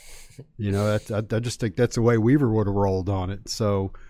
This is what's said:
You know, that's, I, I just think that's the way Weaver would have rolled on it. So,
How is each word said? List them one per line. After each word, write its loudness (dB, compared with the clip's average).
You -2
know, 0
that's, -2
I, -2
I -2
just -6
think -4
that's 0
the 0
way 4
Weaver 4
would 2
have -2
rolled 2
on -2
it. -10
So, 0